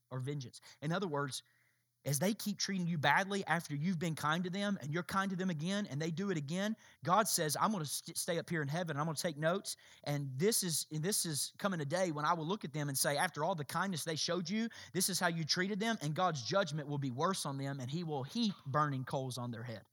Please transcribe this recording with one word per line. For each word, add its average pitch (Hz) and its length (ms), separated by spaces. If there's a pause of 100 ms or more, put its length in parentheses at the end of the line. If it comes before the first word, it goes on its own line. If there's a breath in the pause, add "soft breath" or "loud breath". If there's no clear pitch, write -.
(120)
or 127 80
vengeance. 127 400 (220 loud breath)
In 156 100
other 190 160
words, 143 340 (640 soft breath)
as 143 140
they 196 140
keep 196 240
treating 185 280
you 165 120
badly 190 480
after 160 280
you've 156 260
been 165 140
kind 156 300
to 180 60
them 202 320
and 147 120
you're 175 100
kind 196 260
to 190 80
them 190 120
again 185 400
and 139 120
they 165 100
do 190 200
it 170 60
again, 185 380 (300 loud breath)
God 190 240
says, 151 280
"I'm 185 140
gonna 170 140
st-, - 320
stay 170 220
up - 100
here 165 120
in 139 60
heaven 160 300
and - 20
I'm 156 60
gonna 160 100
take 156 220
notes. 165 400 (260 loud breath)
And 143 320
this 196 280
is, 165 280
and 156 100
this 190 240
is 151 320
coming 190 220
a 143 60
day 175 260
when 147 140
I 170 80
will 160 120
look 196 200
at 143 80
them 147 160
and 135 80
say, 147 180
'After 151 300
all 190 100
the 147 80
kindness 175 400
they 160 140
showed 170 320
you, 220 180 (240 loud breath)
this 185 160
is 180 100
how 180 100
you 165 180
treated 190 340
them.' 220 220
And 151 120
God's 165 300
judgment 151 460
will 143 80
be 139 120
worse 165 360
on 139 120
them 139 220
and 123 100
he 170 140
will 147 200
heap 220 300 (120)
burning 139 400
coals 131 320
on 123 140
their 117 120
head." 113 300